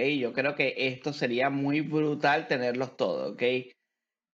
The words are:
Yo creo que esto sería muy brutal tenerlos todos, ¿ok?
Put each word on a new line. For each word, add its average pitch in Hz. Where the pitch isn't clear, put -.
Yo 120
creo 135
que 135
esto 131
sería 131
muy 139
brutal 147
tenerlos 127
todos, 87
¿ok? 123